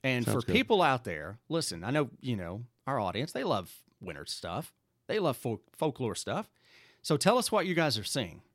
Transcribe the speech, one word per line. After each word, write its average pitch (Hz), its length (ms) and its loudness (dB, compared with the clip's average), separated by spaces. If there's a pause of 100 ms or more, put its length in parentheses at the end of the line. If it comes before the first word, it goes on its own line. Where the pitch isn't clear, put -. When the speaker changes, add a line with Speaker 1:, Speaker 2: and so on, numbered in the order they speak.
Speaker 1:
And 123 220 2
Speaker 2:
Sounds 113 160 2
Speaker 1:
for - 40 -10
Speaker 2:
good. - 60 2
Speaker 1:
people 226 300 6
out 135 220 4
there, 85 340 -6 (100)
listen, 127 340 -2
I 107 80 -4
know, 147 200 2 (100)
you 123 160 -2
know, 92 280 -6 (220)
our 131 140 0
audience, 101 320 -2
they 269 120 -2
love 104 280 0 (260)
winter 76 280 -10
stuff. 92 480 -8 (320)
They 214 120 0
love 156 200 0
folk-, 113 260 -4 (100)
folklore 127 400 -2
stuff. - 360 -6 (500)
So 156 160 2
tell 214 220 6
us - 120 0
what 196 140 4
you 180 100 -2
guys 151 240 2
are 101 60 -6
seeing. 87 380 -6 (120)